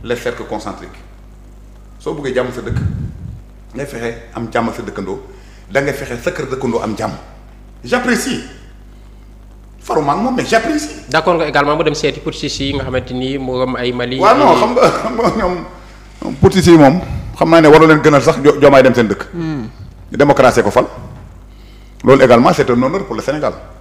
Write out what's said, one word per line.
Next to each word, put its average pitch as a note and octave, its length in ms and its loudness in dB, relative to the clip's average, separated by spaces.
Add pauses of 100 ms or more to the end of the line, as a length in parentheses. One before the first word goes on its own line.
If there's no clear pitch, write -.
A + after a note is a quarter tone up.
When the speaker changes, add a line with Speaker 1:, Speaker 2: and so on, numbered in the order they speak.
Speaker 1:
les A#2 120 -4
cercles A#2 340 -10
concentriques. G#2 400 -12 (1080)
Soo D3 160 -8
bëggee C#3 180 -8
jàmm B2 180 -2
sa A#2 100 -12
dëkk, F#2 160 -6 (960)
ngay C3+ 100 -10
fexe A#2 320 -10 (160)
am A#2 180 -10
jàmm A2+ 240 -2
sa A#2+ 60 -12
dëkkandoo, G2 400 -10 (480)
da B2 120 -2
ngay C#3+ 120 -4
fexe B2+ 300 -10
sa F3 80 -4
kër C#3+ 180 -10
dëkkandoo B2 320 -4
am G#2+ 160 -6
jàmm. G#2+ 140 -6 (760)
J'apprécie. A#3+ 560 -4 (1400)
Faruma D3 300 -2
ak E3 60 -2
moom, B3 160 -2
mais B2 100 -4
j'apprécie. C4 420 -2 (220)
Speaker 2:
D'accord E3 260 0
nga D#3+ 120 -2
également D3 280 0
mu F#3 80 -2
dem D3 100 0
seeti C#3 280 -4
putschistes D3 380 -8
yi C#3 140 -4
nga C#3 100 -6
xamante B2+ 300 -6
ni C3 240 -6
mu B2+ 260 -4
am B2+ 120 -4
ay B2 160 -4
Mali. B2 260 -6
Speaker 1:
Waaw, G#3+ 200 4
non, D4 140 2
Speaker 2:
ay - 40 4
Speaker 1:
xam A#3 200 -2
nga, - 140 2
xam - 280 -6
nga E3+ 120 0 (140)
ñoom, F3+ 120 -4 (680)
ñoom - 120 -8
putschistes F#3 360 4
yi E3+ 60 10
moom, D#3 240 6 (340)
xam D#3 140 0
naa E3 120 6
ne D#3 60 6
waru D#3 200 8
leen D#3 140 6
gënal D3 200 4
sax C3+ 200 2
Jo-, C#3 180 4
Diomaye C#3 240 8
dem B2+ 100 4
seen A2+ 160 0
dëkk. - 240 -6
Speaker 3:
Hmm. D#3+ 340 -8 (420)
Speaker 1:
Démocratie C3 540 4
ko G2+ 80 0
fal. B2 140 2 (1160)
Loolu C3+ 200 6
également, B2 300 6
c'est C#3 160 0
un A#2+ 120 2
honneur E3 240 -2
pour A2+ 100 -8
le G#2+ 60 -6
Sénégal. C#3 320 -4 (280)